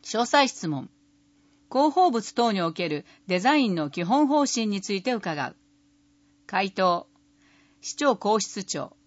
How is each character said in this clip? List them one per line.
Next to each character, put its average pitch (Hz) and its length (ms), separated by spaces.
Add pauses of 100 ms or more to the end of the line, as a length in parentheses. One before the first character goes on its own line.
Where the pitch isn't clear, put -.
詳 - 180
細 262 280
質 - 220
問。 135 200 (800)
広 285 240
報 359 180
物 226 220
等 233 200
に 190 80
お 165 100
け 175 160
る 147 180 (220)
デ 180 120
ザ 262 160
イ 269 120
ン 185 80
の 151 140
基 175 160
本 269 220
方 285 180
針 226 220
に 202 120
つ 202 140
い 190 100
て 254 80
伺 160 380
う。 - 60 (920)
回 196 260
答。 180 360 (760)
市 - 140
長 277 200
公 214 240
室 - 240
長。 - 320 (120)